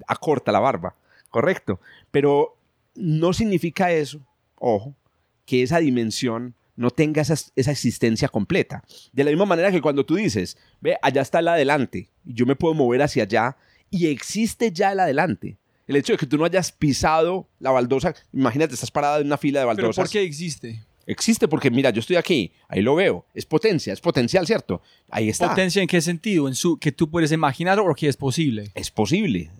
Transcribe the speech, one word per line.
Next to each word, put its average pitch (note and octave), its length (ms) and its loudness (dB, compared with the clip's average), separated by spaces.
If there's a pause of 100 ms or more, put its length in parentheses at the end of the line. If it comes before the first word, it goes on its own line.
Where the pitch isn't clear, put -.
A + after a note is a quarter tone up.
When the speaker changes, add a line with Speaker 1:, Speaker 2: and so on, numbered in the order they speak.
Speaker 1:
acorta B2+ 460 -2
la G2+ 80 4
barba, G2+ 340 -2 (340)
¿correcto? A#2 520 -2 (300)
Pero C#3+ 460 2 (380)
no E3 380 0
significa F#3 600 0
eso, D3+ 280 -2 (360)
ojo, A#2+ 380 -2 (500)
que B2+ 180 2
esa C#3+ 180 0
dimensión A#2+ 760 -2 (220)
no A#2+ 140 0
tenga D3+ 300 0
esa, D3+ 140 0 (220)
esa C3+ 160 0
existencia A#2+ 560 0
completa. - 540 -2 (300)
De C3 120 0
la D3 60 2
misma E3+ 140 2
manera F#3 260 2
que F3 120 2
cuando C#3+ 240 0
tú D3+ 100 0
dices, B2 400 -2 (240)
"Ve, D#3 220 0
allá C#3 180 2
está E3+ 200 0
el E3+ 80 0
adelante, C#3 600 0 (160)
y - 80 -16
yo A#2+ 140 2
me C3 100 2
puedo E3 160 0
mover C3 300 2
hacia C3 220 0
allá", A2+ 320 0 (340)
y F3 160 0
existe G3+ 640 -2
ya F#3+ 200 0
el G3 80 -4
adelante. C#3 580 -2 (320)
El C3+ 60 2
hecho C#3+ 160 2
de F#3 60 2
que D#3 80 -2
tú C#3+ 120 0
no D#3 60 2
hayas F3 280 -2
pisado D#3+ 760 0 (120)
la C3 120 -2
baldosa, C3 440 2 (180)
imagínate, C3+ 420 0
estás A#2 160 -8
parada D3 300 0
en D3 60 0
una D3 100 0
fila C#3 240 -2
de C3 60 2
Speaker 2:
¿Pero A2+ 100 0 (120)
por A2 80 -2
Speaker 1:
baldosas. F#3 140 -2
Speaker 2:
qué G#3 120 -2
existe? C#3+ 640 -8 (220)
Speaker 1:
Existe E3 420 0
porque, C#3 240 0
mira, C3+ 180 4
yo G#2 100 -2
estoy F3+ 160 -4
aquí, D#3+ 360 0 (160)
ahí F#2+ 140 0
lo B2+ 120 4
veo. D3+ 300 0 (100)
Es G#2+ 100 -10
potencia, D#3 480 0
es - 80 -10
potencial, D#3+ 460 0
¿cierto? C#3+ 340 -2 (300)
Ahí G#2+ 180 0
está. E3 200 0
Speaker 2:
¿Potencia F3+ 340 0
en F3+ 60 0
qué F3 120 2
sentido? E3+ 460 0
¿En C3 80 -4
su, D#3+ 240 0
que D3+ 140 -2
tú D#3 180 -2
puedes D#3+ 220 0
imaginar D#3+ 480 0
o F3+ 140 2
que D#3 120 -2
es C3+ 100 0
posible? A#2+ 580 -2
Speaker 1:
Es - 180 -10
posible. G#2+ 680 0